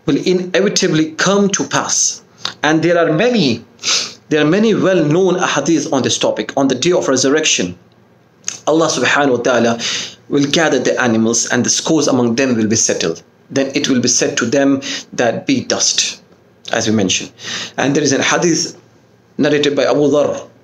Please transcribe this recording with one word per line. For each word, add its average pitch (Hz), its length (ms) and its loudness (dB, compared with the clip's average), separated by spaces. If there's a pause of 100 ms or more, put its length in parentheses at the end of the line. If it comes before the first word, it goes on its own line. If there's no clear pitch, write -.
will 139 100 2
inevitably 180 960 0
come 202 380 2
to 143 140 -2
pass. - 580 -4 (400)
And 160 200 2
there 170 160 2
are 165 140 2
many, 175 520 0 (640)
there 151 160 2
are 151 40 4
many 208 260 4
well-known 175 640 2
ahadith 147 560 0
on 131 100 0
this - 160 -2
topic. 110 380 -2
On 139 120 2
the 131 60 0
day - 180 0
of - 160 0
resurrection, 135 680 0 (880)
Allah 156 220 2
subhanahu 123 500 0
wa 120 40 -4
ta'ala 117 360 2 (500)
will 143 220 0
gather 147 300 2
the 113 200 0
animals, 113 500 0
and 123 140 0
the - 60 -2
scores - 380 0
among 123 260 2
them 127 220 0
will 110 120 0
be 107 80 0
settled. 90 460 -2 (280)
Then 135 240 -2
it - 140 -2
will 127 120 0
be 120 80 0
said - 300 0
to - 80 0
them 139 360 2 (300)
that, 120 340 -2
"Be 131 140 0
dust," - 600 -4 (520)
as 110 160 -2
we 107 60 2
mentioned. 90 360 -2 (480)
And 139 160 0
there 156 80 0
is 131 100 2
an 127 100 2
hadith 165 540 0 (640)
narrated 143 380 0
by 135 80 2
Abu 139 260 2
Dharr, - 380 0 (160)